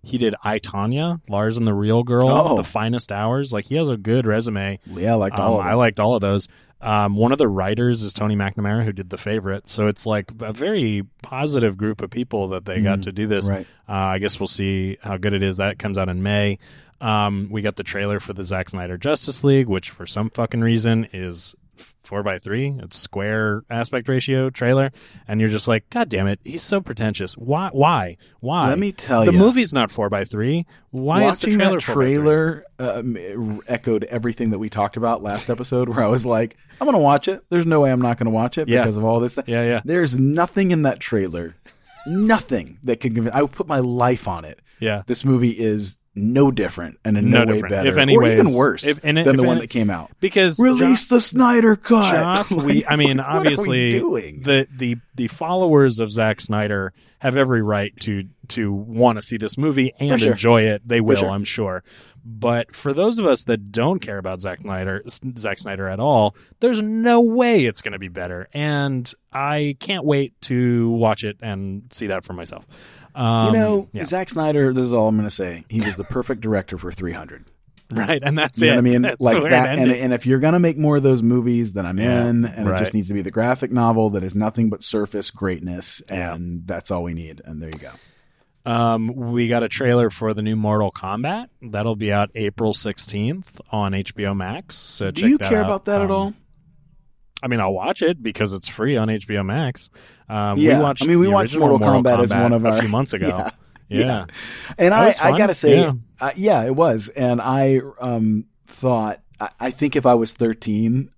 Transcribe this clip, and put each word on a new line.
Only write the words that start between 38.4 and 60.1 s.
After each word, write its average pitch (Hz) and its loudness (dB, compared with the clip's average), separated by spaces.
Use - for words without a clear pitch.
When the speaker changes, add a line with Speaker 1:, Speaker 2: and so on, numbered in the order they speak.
Speaker 2:
it 151 -4
Speaker 1:
Yeah. 120 4
Speaker 2:
because 107 0
of 107 -2
all 117 2
this 120 -2
stuff." 135 -6
Speaker 1:
Yeah, 117 0
yeah. 117 0
Speaker 2:
There's 156 0
nothing 170 2
in 156 2
that 131 0
trailer, 85 -4
nothing 214 0
that 123 -2
can 117 -2
convince, 113 -2
I 143 2
would 143 0
put - -8
my 147 0
life 123 0
on 85 -8
it. 76 -18
Speaker 1:
Yeah. 104 -2
Speaker 2:
This 120 -4
movie 123 4
is 107 -4
no 127 4
different - -6
and 104 0
in - 2
Speaker 1:
No 123 6
Speaker 2:
no 117 4
way 107 2
Speaker 1:
different. 104 -2
Speaker 2:
better, 95 2
Speaker 1:
If - 2
any 135 4
Speaker 2:
or - 8
Speaker 1:
way - 4
Speaker 2:
even 135 6
Speaker 1:
is, 131 2
Speaker 2:
worse 123 2
Speaker 1:
if, 147 0
and 151 0
Speaker 2:
than 165 4
Speaker 1:
if 135 6
Speaker 2:
the 131 4
one 123 2
Speaker 1:
any, 120 -2
Speaker 2:
that 113 -12
came 110 0
out. 85 -6
Speaker 1:
because 185 2
Speaker 2:
Release 254 6
Speaker 1:
Jo-, 247 4
Speaker 2:
the 233 8
Snyder 240 4
Cut. 208 4
Speaker 1:
Joss, 180 0
Speaker 2:
<laughs> - -
Like, 151 0
Speaker 1:
we, 147 2
I 147 2
mean, 139 4
Speaker 2:
what 135 -2
are 143 -6
we 160 0
Speaker 1:
obviously, 135 2
Speaker 2:
doing? 131 -2
Speaker 1:
the, 135 2
the, 123 -4
the 120 -2
followers 160 2
of 110 -4
Zack 110 0
Snyder 104 -4
have 127 -2
every 127 2
right 104 -2
to, 98 -6
to 107 -2
wanna 110 0
see 117 -8
this 107 -6
movie 139 0
and 143 0